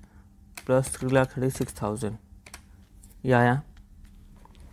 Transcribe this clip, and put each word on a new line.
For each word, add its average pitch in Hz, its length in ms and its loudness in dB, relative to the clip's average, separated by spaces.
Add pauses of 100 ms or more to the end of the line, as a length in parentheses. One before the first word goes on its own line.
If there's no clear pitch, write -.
(680)
प्लस 131 280 2
थ्री 131 160 -6
लाख 131 260 2
थर्टी 131 160 -2
सिक्स - 300 -8
थाउजेंड, 107 340 -4 (1080)
ये 127 80 2
आया। 123 300 4 (1120)